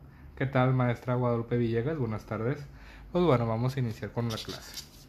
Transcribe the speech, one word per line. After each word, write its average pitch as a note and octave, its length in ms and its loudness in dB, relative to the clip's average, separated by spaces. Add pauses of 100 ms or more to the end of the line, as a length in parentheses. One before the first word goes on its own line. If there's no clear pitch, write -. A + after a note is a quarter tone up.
(360)
¿Qué C#3 100 -2
tal, C3 280 4
maestra B2 420 2
Guadalupe A#2+ 400 2
Villegas? A#2+ 420 2
Buenas A2 280 -2
tardes. A2+ 320 -2 (560)
Pues F3+ 100 4
bueno, B2 240 6
vamos A#2+ 300 0
a - 20 -2
iniciar A2+ 320 -4
con A#2+ 160 -2
la A2 80 -2
clase. - 480 -10 (260)